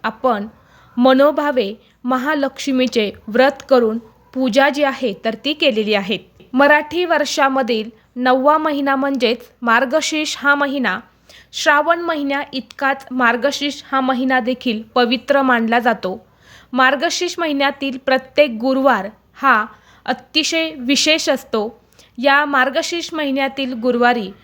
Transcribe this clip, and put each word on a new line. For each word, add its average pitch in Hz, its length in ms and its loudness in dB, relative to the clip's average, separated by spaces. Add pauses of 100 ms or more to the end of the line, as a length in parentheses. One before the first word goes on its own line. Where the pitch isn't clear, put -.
आपण 220 420 -2 (500)
मनोभावे 262 760 2 (320)
महालक्ष्मीचे 254 1040 -2 (180)
व्रत 254 400 0
करून 233 300 2 (360)
पूजा 262 340 2
जी 294 160 0
आहे 262 280 -2 (120)
तर 226 100 -2 (100)
ती 285 100 0
केलेली 214 400 0
आहे. 196 240 -2 (340)
मराठी 302 520 2
वर्षामधील 269 840 0 (280)
नववा 262 420 2
महिना 285 380 -2
म्हणजेच 254 440 0 (220)
मार्गशीर्ष 269 760 0
हा 285 160 2
महिना 269 440 -2 (540)
श्रावण 311 480 2
महिन्या 285 400 -4 (120)
इतकाच 269 600 -4
मार्गशीर्ष 254 760 0
हा 269 140 -2
महिना 262 400 0
देखील 240 400 -4 (140)
पवित्र 247 480 2
मानला 233 360 2
जातो. 220 380 -2 (560)
मार्गशीर्ष 277 680 0
महिन्यातील 277 600 -2
प्रत्येक 262 600 0
गुरुवार 262 480 2 (260)
हा 240 300 2 (420)
अतिशय 320 720 -2
विशेष 285 500 0
असतो. - 400 -2 (500)
या 277 260 2
मार्गशीर्ष 285 720 -2
महिन्यातील 277 600 -4
गुरुवारी 240 560 0 (140)